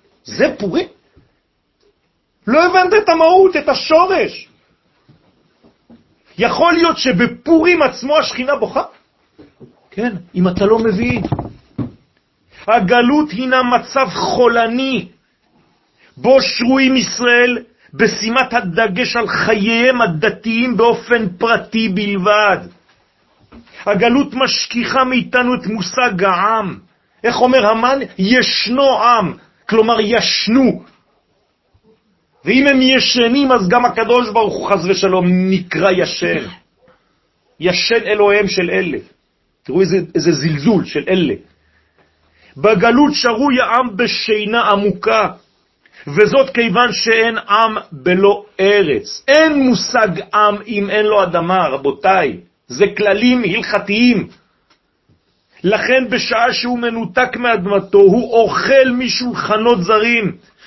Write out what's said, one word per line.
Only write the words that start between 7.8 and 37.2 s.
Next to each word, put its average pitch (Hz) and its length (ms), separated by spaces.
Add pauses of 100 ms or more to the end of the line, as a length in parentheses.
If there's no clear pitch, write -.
עצמו 277 360
השכינה 269 380
בוכה? 240 280 (1080)
כן, 214 240 (200)
אם 180 120
אתה 180 180
לא 220 140
מבין. 226 420 (1500)
הגלות 240 640
הינה 254 320
מצב 247 460
חולני, 233 960 (1120)
בו 254 240
שרויים 262 540
ישראל 240 680 (300)
בשימת 226 600
הדגש 214 640
על - 120
חייהם 226 760
הדתיים 220 760
באופן 226 500 (100)
פרטי 226 520
בלבד. 202 680 (1300)
הגלות 240 480
משכיחה 240 680
מאיתנו 254 520
את 240 120
מושג 208 560
העם. 190 560 (440)
איך 233 180
אומר 254 260
המן? 247 320 (180)
ישנו 240 840
עם, 226 300 (360)
כלומר 226 300
ישנו. 220 840 (1600)
ואם 262 220
הם 269 140
ישנים, 254 720
אז 202 160
גם 240 180
הקדוש 233 440
ברוך 214 240
הוא - 160
חס 185 200
ושלום 185 360 (240)
נקרא 185 420
ישן. 170 540 (1120)